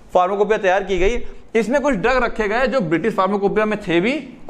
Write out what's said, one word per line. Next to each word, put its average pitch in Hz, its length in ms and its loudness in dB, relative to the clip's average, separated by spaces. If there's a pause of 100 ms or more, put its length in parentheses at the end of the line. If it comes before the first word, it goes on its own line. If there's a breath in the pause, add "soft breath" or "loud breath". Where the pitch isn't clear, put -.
(140 loud breath)
फार्माकोपिया 196 440 2
तैयार 196 260 2
की 185 140 -2
गई। 233 240 2 (320 loud breath)
इसमें 233 260 2
कुछ 269 140 0
ड्रग 247 280 0
रखे - 260 -2
गए 247 180 0
जो 262 140 0
ब्रिटिश 170 340 0
फार्माकोपिया 202 520 0
में 208 160 -2
थे 170 180 0
भी, 269 380 -2 (120)